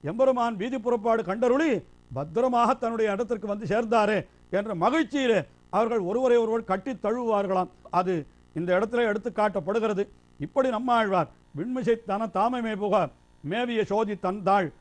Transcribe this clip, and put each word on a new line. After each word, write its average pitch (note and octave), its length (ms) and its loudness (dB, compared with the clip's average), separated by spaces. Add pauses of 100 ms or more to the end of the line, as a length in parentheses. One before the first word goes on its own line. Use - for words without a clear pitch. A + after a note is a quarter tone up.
எம்பெருமான் A#3 520 2
வீதி A#3+ 220 -4
புறப்பாடு A3+ 500 0
கண்டருளி B3+ 420 2 (460)
பத்திரமாக A#3 580 2
தன்னுடைய A3+ 400 -2
இடத்திற்கு G#3+ 320 -4
வந்து G#3 200 -4
சேர்ந்தாரே G#3+ 520 2 (320)
என்ற G#3 240 -2
மகிழ்ச்சியிலே A#3+ 640 2 (320)
அவர்கள் A3 400 0
ஒருவரை A#3+ 260 4
ஒருவர் A3+ 340 0
கட்டி A#3 220 -2
தழுவுவார்களாம். G3+ 760 0 (200)
அது F3+ 240 0 (440)
இந்த F3 200 -2
இடத்துல A#3 320 0
எடுத்து A3 200 -4
காட்டப்படுகிறது. G3+ 760 -2 (360)
இப்படி C4 300 0
நம்மாழ்வார் A3 640 0 (260)
"விண்மிசை A#3+ 380 -2 (140)
தன G#3 160 -2 (100)
தாமமே A3+ 460 0
புக G#3 120 0 (500)
மேவிய A3+ 460 -2
சோதி G#3 240 0 (120)
தந்தாள்" F#3+ 420 0 (120)